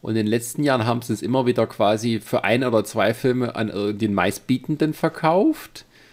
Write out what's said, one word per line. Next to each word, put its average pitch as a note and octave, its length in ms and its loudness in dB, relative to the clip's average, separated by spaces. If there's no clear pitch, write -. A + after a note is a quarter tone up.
Und - 80 -6
in A2 60 0
den A2 100 0
letzten A#2 380 -2
Jahren B2+ 200 2
haben A#2+ 160 0
sie A#2 140 -4
es - 80 -6
immer B2 240 0
wieder A#2+ 200 2
quasi A2 540 0
für - 240 -2
ein A#2 180 2
oder A2+ 220 2
zwei A2 300 0
Filme B2 420 -2
an, G#2+ 140 -2
äh, G2+ 240 -2
den G#2 180 -2
meistbietenden B2+ 800 0
verkauft. F3 920 0